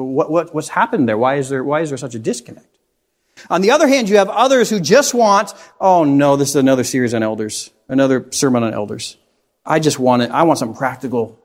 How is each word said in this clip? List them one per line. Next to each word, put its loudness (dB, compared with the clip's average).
what, -2
what, -2
what's -8
happened -2
there? 0
Why 0
is -4
there, -4
why -2
is -4
there -8
such -12
a -10
disconnect?" -10
On 0
the 2
other 4
hand, 2
you 2
have 4
others 2
who -2
just 2
want, 2
"Oh 4
no, 4
this 0
is -4
another 2
series -2
on -2
elders, -6
another 0
sermon 0
on -2
elders. -10
I 0
just 0
want 2
it. -4
I 0
want 2
something -8
practical. -6